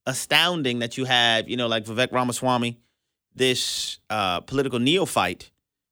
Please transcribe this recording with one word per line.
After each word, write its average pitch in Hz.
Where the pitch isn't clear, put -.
astounding 147
that 120
you 131
have, 120
you 120
know, 120
like 113
Vivek 113
Ramaswamy, 123
this, -
uh, 95
political 135
neophyte 120